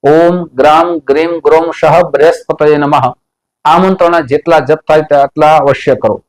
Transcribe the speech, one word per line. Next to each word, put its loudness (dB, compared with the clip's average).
ઓમ 2
ગ્રામ 0
ગ્રીમ -4
ગ્રોમ 0
શહ 0
બૃહસ્પતયે 0
નમઃ. -2
આ 2
મંત્રના 0
જેટલા -2
જપ -2
થાય 2
તેટલા 0
અવશ્ય 0
કરો. -4